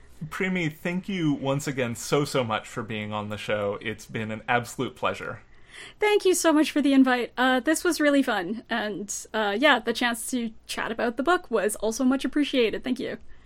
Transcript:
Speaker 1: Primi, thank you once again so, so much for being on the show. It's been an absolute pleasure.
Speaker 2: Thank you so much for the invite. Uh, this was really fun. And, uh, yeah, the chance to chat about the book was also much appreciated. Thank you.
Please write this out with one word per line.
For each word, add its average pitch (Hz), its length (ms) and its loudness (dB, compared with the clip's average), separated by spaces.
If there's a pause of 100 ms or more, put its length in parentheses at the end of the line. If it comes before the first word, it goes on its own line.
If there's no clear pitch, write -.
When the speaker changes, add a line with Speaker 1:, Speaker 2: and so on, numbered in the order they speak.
(300)
Speaker 1:
Primi, 185 400 -2
thank 175 400 -4
you 165 240 2
once 135 340 -2
again 123 280 -2
so, 147 300 0
so 139 180 0
much 110 240 -2
for - 140 -8
being 107 320 -6
on 104 160 -4
the 104 80 -6
show. 104 440 -2
It's 107 240 -8
been 110 260 -6
an 107 160 -8
absolute 120 480 0
pleasure. - 460 -4 (580)
Speaker 2:
Thank 415 260 2
you 370 80 6
so 330 200 4
much 302 180 4
for 294 100 0
the 277 120 2
invite. 254 440 4
Uh, 254 220 4
this 311 240 0
was 349 180 0
really 285 220 6
fun. 208 460 -2
And, 208 440 -4 (200)
uh, 208 260 0
yeah, 269 200 6
the 226 140 -2
chance 233 380 -2
to 233 200 -2 (140)
chat - 260 -6
about 233 260 -2
the - 60 -2
book 359 280 0
was 208 260 2
also 220 260 -2
much 262 220 2
appreciated. 262 580 0
Thank 254 160 -2
you. - 180 -6 (280)